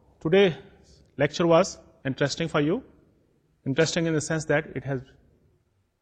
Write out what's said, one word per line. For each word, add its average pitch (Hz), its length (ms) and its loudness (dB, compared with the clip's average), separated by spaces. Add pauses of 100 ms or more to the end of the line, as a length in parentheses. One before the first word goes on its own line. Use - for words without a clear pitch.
(260)
today 190 240 6 (680)
lecture 160 300 0
was 165 120 8 (460)
interesting 147 480 -2
for 147 100 2
you، 165 80 0 (920)
interesting 165 400 0
in 160 40 -2
the 156 220 -2
sense 151 220 -2
that 156 120 -4
it 135 220 -10
has 139 80 -4 (1040)